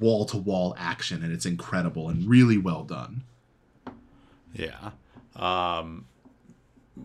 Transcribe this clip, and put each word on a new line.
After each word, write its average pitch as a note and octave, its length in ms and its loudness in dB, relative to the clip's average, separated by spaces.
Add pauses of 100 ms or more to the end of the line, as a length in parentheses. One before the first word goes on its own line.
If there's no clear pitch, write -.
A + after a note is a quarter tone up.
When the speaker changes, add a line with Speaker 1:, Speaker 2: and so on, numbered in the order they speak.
Speaker 1:
wall-to-wall G2 760 2
action, E2+ 460 -4
and E2 80 -4
it's E2+ 140 -6
incredible E2+ 640 -4
and E2+ 180 -2
really A#2+ 300 8
well E2+ 260 -2
done. D2 400 -10 (1300)
Speaker 2:
Yeah. - 380 -10 (440)
Um, E2+ 720 -2 (960)